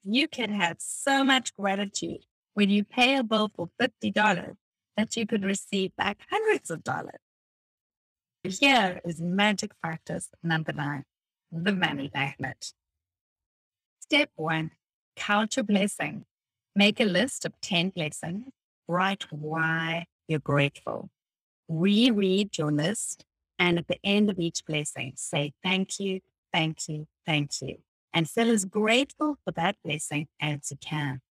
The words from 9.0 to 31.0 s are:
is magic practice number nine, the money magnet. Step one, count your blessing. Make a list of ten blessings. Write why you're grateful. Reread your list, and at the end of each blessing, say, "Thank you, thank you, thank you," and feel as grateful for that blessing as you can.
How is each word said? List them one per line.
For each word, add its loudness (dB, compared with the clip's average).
is -6
magic 0
practice -8
number -2
nine, -6
the 0
money -2
magnet. -6
Step 2
one, -2
count 2
your 0
blessing. 0
Make 4
a 6
list 0
of -6
ten 0
blessings. -6
Write -2
why -2
you're 0
grateful. -2
Reread 4
your 0
list, -2
and 4
at -6
the 0
end 4
of -4
each -2
blessing, -6
say, -4
"Thank -2
you, -4
thank -2
you, -8
thank -2
you," -10
and 2
feel 2
as 4
grateful 0
for -6
that -2
blessing -6
as -4
you -10
can. -6